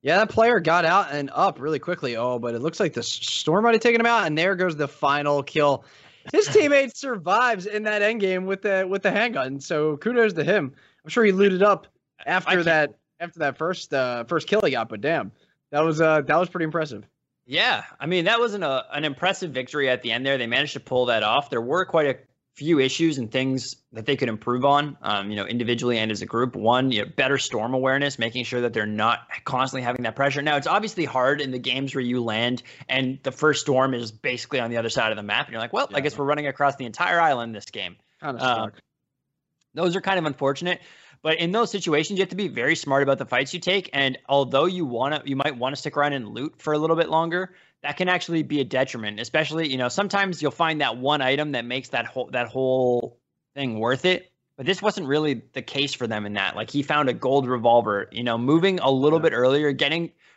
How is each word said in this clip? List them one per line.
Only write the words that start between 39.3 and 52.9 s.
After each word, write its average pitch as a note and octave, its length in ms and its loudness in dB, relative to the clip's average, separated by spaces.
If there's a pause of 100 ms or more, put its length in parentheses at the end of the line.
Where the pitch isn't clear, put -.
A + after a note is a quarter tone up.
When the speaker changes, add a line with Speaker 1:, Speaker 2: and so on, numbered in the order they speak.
Speaker 2:
those E3+ 220 0
are F#3+ 60 -2
kind F#3+ 180 0
of D#3+ 60 -2
unfortunate. C#3+ 560 -2 (420)
But D#3+ 160 2
in E3+ 120 0
those A3 200 0
situations, E3 460 0
you F#3 40 0
have F#3+ 80 0
to F#3 60 -10
be G3 120 -4
very C3 280 0
smart C#3 280 0
about C3+ 140 2
the C3+ 80 -6
fights C3 280 -2
you F3+ 60 -8
take. F#3 320 -2
And C3+ 260 0 (120)
although C#3 360 2
you F3+ 200 -2
wanna, C3 400 -2
you C#3 100 -4
might C#3 220 -2
wanna C3 180 -4
stick D3+ 220 -6
around C#3+ 160 2
and B2 160 -6
loot B2+ 320 -8
for D3+ 120 -2
a D3+ 40 2
little D#3+ 180 2
bit D#3+ 140 0
longer, E3+ 460 -2 (260)
that C#3+ 160 -8
can F#3 100 0
actually E3+ 360 0
be D3 160 -2
a C3+ 40 2
detriment. A#2 560 -2
Especially, D#3 500 -2
you C3 80 -2
know, B2 120 0
sometimes G3 520 -2
you'll C#3+ 100 0
find D#3+ 300 0
that A#2+ 160 0
one C#3 240 0
item C#3+ 320 0
that A#2+ 120 -4
makes B2+ 240 -8
that A#2+ 160 -2
whole, B2+ 260 -8
that B2 160 -2
whole B2 720 0 (380)